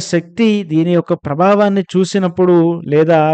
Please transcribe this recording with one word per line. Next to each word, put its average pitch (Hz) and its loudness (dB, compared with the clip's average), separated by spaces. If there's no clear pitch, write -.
శక్తి, 175 -2
దీని 160 0
యొక్క 170 -2
ప్రభావాన్ని 196 0
చూసినప్పుడు 180 0
లేదా 160 2